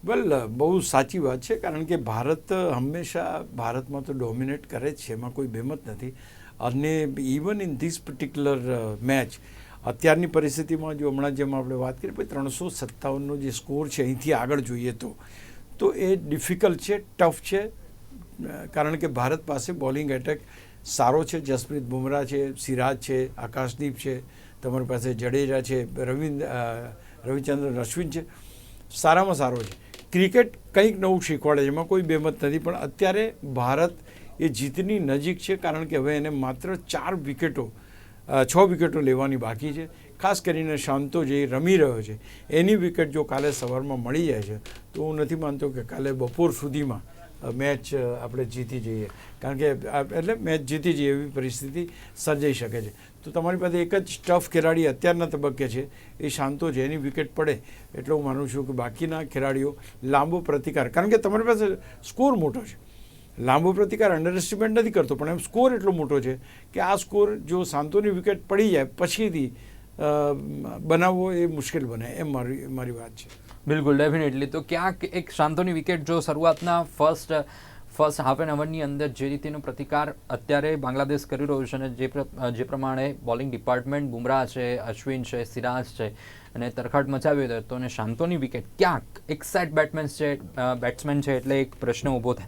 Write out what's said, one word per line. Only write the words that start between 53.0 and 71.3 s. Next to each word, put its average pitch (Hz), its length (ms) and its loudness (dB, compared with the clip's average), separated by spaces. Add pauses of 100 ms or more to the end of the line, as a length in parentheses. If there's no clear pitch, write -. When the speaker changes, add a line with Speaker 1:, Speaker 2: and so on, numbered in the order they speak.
Speaker 1:
તો - 80 -12
તમારી 170 260 0
પાસે 175 240 0
એક 170 140 0
જ - 320 -2
ટફ 175 220 4
ખેલાડી 165 360 4
અત્યારના 170 400 2
તબક્કે 143 420 -2
છે, 127 200 -4 (320)
એ 147 100 -2
શાંતો 143 420 -2
છે, 131 140 0
એની 151 120 -2
વિકેટ 139 380 -4
પડે 147 260 2 (340)
એટલે 139 180 0
હું 151 100 2
માનું 135 260 -2
છું 131 180 -4
કે 139 60 -4
બાકીના 143 500 -4
ખેલાડીઓ 135 540 0 (260)
લાંબો 147 380 4
પ્રતિકાર, 143 460 0
કારણ 175 220 4
કે 226 80 8
તમારી 214 260 4
પાસે 220 220 4 (440)
સ્કોર 262 260 4
મોટો 180 260 0
છે, - 280 -16 (520)
લાંબો 147 320 6
પ્રતિકાર 196 480 4
underestimate 185 460 0
નથી 214 240 4
કરતો, 147 240 4
પણ 147 140 -2
એમ 175 80 0
સ્કોર 247 360 4
એટલો 196 180 2
મોટો 147 280 2
છે 131 160 -2 (380)
કે 180 60 -2
આ 190 160 4
સ્કોર 208 420 2
જો 170 260 -2
શાંતોની 160 460 2
વિકેટ 190 380 0
પડી 208 220 6
જાય 156 140 6
પછીથી, 165 720 0 (440)
અ, 147 340 2 (460)
બનાવવો 180 520 2